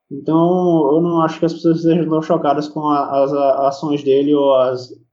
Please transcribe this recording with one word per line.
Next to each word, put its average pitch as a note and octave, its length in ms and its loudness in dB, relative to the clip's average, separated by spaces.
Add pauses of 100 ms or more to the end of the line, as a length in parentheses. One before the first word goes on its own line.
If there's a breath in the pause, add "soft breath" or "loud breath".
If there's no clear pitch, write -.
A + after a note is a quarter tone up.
(100)
Então, E3 840 0
eu E3 80 4
não E3+ 220 0
acho D#3+ 160 -2
que E3+ 80 0
as D#3+ 80 -2
pessoas E3 280 0
sejam D#3+ 260 2
tão D#3 120 0
chocadas D3+ 480 -2
com D3+ 200 -8
a, C#3 340 0
as C#3 100 0
a, C#3 360 0
ações C#3+ 360 -4
dele C#3 300 2
ou C#3 200 2
as, B2+ 360 0 (220)